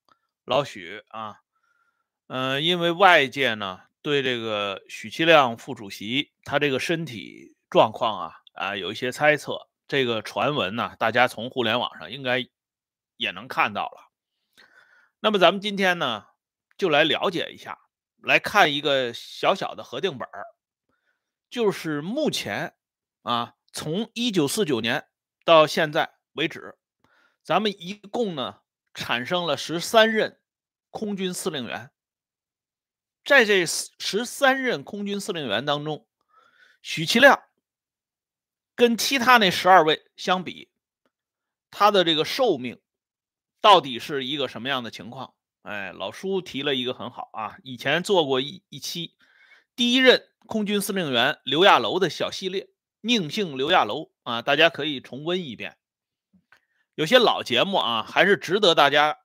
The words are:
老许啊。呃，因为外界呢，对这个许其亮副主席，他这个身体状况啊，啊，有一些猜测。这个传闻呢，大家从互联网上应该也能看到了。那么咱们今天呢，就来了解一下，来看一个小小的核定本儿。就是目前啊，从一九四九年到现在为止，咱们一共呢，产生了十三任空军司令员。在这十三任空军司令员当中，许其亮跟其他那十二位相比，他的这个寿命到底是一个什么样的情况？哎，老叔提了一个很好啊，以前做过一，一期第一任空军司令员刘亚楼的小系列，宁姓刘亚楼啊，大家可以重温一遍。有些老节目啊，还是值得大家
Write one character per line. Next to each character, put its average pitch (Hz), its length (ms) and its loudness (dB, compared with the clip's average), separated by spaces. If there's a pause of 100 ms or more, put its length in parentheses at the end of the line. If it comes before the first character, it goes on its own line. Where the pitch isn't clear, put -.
(460)
老 143 180 0
许 101 460 -16
啊。 107 320 -14 (880)
呃， 131 340 -6
因 175 180 0
为 170 120 0
外 170 360 6
界 123 280 -2
呢， 95 260 -10 (200)
对 143 220 0
这 123 160 -2
个 101 480 -4
许 - 220 -16
其 160 160 -2
亮 143 320 6
副 131 180 -12
主 101 140 -14
席， 117 420 -6 (140)
他 143 120 -2
这 143 120 -2
个 127 100 -2
身 170 260 -4
体 65 520 -16 (120)
状 127 220 4
况 107 260 -4
啊， 85 180 -10 (180)
啊， 98 240 -6
有 95 160 -6
一 - 20 -14
些 123 160 -6
猜 151 240 2
测。 - 320 -8 (180)
这 139 200 0
个 113 160 -2
传 127 340 -2
闻 104 220 -2
呢， 98 200 -4
大 113 140 0
家 123 160 4
从 120 220 -8
互 127 120 -4
联 113 160 0
网 - 220 -6
上 80 100 -16
应 135 140 -14
该 127 240 -2 (720)
也 107 140 -6
能 92 180 -14
看 127 240 -2
到 98 80 -6
了。 - 320 -14 (1080)
那 214 100 -2
么 208 80 0
咱 175 140 6
们 202 80 -2
今 202 160 -6
天 185 240 0
呢， 117 280 -6 (500)
就 185 120 -2
来 147 140 6
了 147 260 0
解 165 240 -6
一 - 40 -20
下， - 220 -14 (380)
来 135 220 2
看 175 340 2
一 143 80 -4
个 135 320 0
小 - 420 -2
小 - 200 -8
的 107 80 -12
核 123 180 -12
定 160 160 -4
本 - 100 -10
儿。 - 180 -16 (1040)
就 220 220 0
是 151 300 -4
目 240 280 -2
前 123 460 -6 (460)
啊， 117 340 -4 (160)
从 180 420 -6
一 233 180 -4
九 160 160 2
四 208 180 0
九 123 160 0
年 120 260 -2 (360)
到 160 220 8
现 151 280 -2
在 151 220 -2 (180)
为 156 140 -4
止， - 300 -14 (640)
咱 175 180 2
们 214 100 0
一 180 220 -10
共 202 420 -4
呢， 110 260 -8 (320)
产 120 320 -4
生 175 200 -2
了 143 100 0
十 160 240 -6
三 220 320 4
任 214 300 -4 (480)
空 208 260 -8
军 185 180 -4
司 - 160 -6
令 139 160 -6
员。 101 260 -10 (1300)
在 269 220 4
这 196 200 2
十 - 600 -6
三 269 360 0
任 190 220 -4
空 202 220 -12
军 202 140 -6
司 202 120 -8
令 156 160 -6
员 110 180 -2
当 147 200 -4
中， 151 220 -10 (760)
许 - 240 -8
其 233 140 2
亮 262 220 8 (1300)
跟 233 220 4
其 269 200 -2
他 247 200 6
那 196 120 4
十 180 200 2
二 180 160 10
位 - 320 0
相 185 260 -2
比， 80 260 -14 (1040)
他 208 180 4
的 196 140 4
这 165 100 2
个 151 120 0
寿 226 320 0
命 123 240 -12 (800)
到 196 180 8
底 131 180 -6
是 135 280 -6
一 139 100 -6
个 131 140 -4
什 113 120 -14
么 120 60 -10
样 131 160 -4
的 110 80 -14
情 - 180 -16
况？ 127 240 -16 (300)
哎， 98 280 -12
老 90 200 -10
叔 190 300 -6
提 135 200 -10
了 143 140 -2
一 127 100 -4
个 127 80 -4
很 110 160 -12
好 - 240 -16
啊， 107 300 -10
以 131 120 -16
前 151 280 -2
做 185 200 4
过 135 160 0
一， 143 300 -8
一 147 100 -18
期 - 380 -12 (580)
第 240 180 0
一 262 60 4
任 247 300 4 (160)
空 220 180 -4
军 202 160 0
司 196 140 -6
令 170 180 -4
员 127 320 2
刘 147 220 2
亚 165 140 8
楼 120 180 0
的 185 100 2
小 104 220 -4
系 185 200 -8
列， 190 200 -8 (320)
宁 208 300 0
姓 170 260 -4
刘 143 140 0
亚 165 120 6
楼 113 280 -6 (100)
啊， 117 220 -6
大 143 120 2
家 160 140 6
可 147 160 -8
以 135 160 -6
重 135 220 -16
温 180 200 -4
一 120 120 -12
遍。 95 240 -14 (1120)
有 156 140 -4
些 247 100 6
老 123 240 2
节 120 220 2
目 196 140 -2
啊， 113 260 -2
还 160 240 2
是 196 100 4
值 185 220 -2
得 175 160 4
大 143 160 6
家 147 340 2